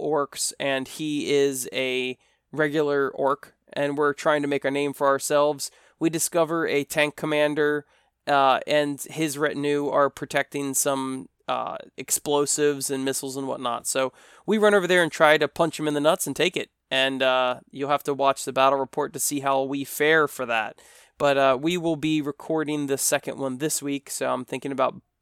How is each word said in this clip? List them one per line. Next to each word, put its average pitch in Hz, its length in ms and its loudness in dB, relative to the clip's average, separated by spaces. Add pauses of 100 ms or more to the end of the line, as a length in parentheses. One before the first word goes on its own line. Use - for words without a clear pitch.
orcs, 147 520 -2
and 135 280 -2
he 147 460 -4
is 139 400 2
a 127 460 -4 (320)
regular 143 580 0
orc, - 460 -2 (180)
and 143 240 -2
we're 147 160 2
trying 151 300 2
to 143 40 -2
make 139 160 -2
a 139 60 -2
name 143 240 -2
for 143 140 0
ourselves. 143 640 2 (280)
We 160 120 0
discover 165 560 0
a 139 160 0
tank 147 320 0
commander, 147 720 0 (400)
uh, 139 400 4
and 147 340 0
his 151 380 -4
retinue 143 500 0
are 139 220 4
protecting 143 640 -4
some, 131 540 -2 (180)
uh, 123 300 -4 (200)
explosives 143 920 0
and 135 120 -4
missiles 135 340 -4
and 135 100 -6
whatnot. 127 400 -6
So 131 260 -2 (320)
we 214 140 2
run 208 160 6
over 185 100 4
there 180 160 4
and 160 100 2
try 156 280 6
to 147 80 2
punch - 320 -2
him 151 80 -2
in 147 80 0
the 143 40 -2
nuts 156 280 2
and 139 80 -6
take 175 200 0
it. - 140 -6 (220)
And, 135 320 0
uh, 127 380 2 (100)
you'll 139 180 -4
have 143 140 0
to 143 100 -2
watch 139 320 0
the 135 80 -8
battle 135 240 4
report 139 360 -4
to 135 60 -8
see 147 200 -2
how 135 240 0
we 139 200 -4
fare 151 440 2
for 127 180 -8
that. 113 340 -4 (380)
But, 143 220 2
uh, 135 200 4
we 170 160 0
will 165 200 0
be 156 260 0
recording 147 640 -4
the 135 140 0
second - 400 -2
one 131 180 -4
this 151 240 -4
week, 139 300 -8
so 127 200 -2
I'm 127 140 -4
thinking 139 260 -8
about 127 300 -2 (200)